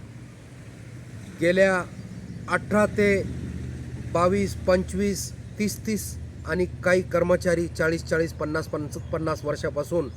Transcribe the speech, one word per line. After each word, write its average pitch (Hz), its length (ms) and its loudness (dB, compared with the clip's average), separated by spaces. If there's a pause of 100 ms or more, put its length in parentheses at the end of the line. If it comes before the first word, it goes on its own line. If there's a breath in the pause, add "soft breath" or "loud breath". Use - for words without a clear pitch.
(1400)
गेल्या 185 420 6 (680)
अठरा 190 360 4
ते 202 380 4 (880)
बावीस, 180 440 4
पंचवीस, 185 800 2 (260)
तीस - 280 -2
तीस - 300 -2 (300)
आणि 175 180 2 (180)
काही 185 180 6
कर्मचारी 175 680 4
चाळीस 165 360 0
चाळीस, 165 300 2
पन्नास 156 340 -2
पन्नास, 151 300 -6
पन्नास 160 480 -2
वर्षापासून 147 720 -2